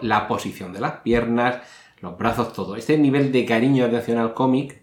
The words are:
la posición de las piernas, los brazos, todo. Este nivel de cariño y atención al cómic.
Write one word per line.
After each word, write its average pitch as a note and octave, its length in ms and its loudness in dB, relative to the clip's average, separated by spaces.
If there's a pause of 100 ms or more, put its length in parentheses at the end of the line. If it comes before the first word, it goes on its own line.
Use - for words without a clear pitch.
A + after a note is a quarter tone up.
la G#2+ 240 0
posición G2 440 -6
de F#2+ 80 -10
las D3+ 220 -4
piernas, A#2 560 2 (420)
los F2+ 180 -14
brazos, A2+ 360 -2
todo. F#2+ 220 -8
Este D3 220 0
nivel C#3 340 4
de B2+ 140 4
cariño B2 380 4
y A#2 40 2
atención A#2 320 0
al A#2 160 -2
cómic. C3 480 0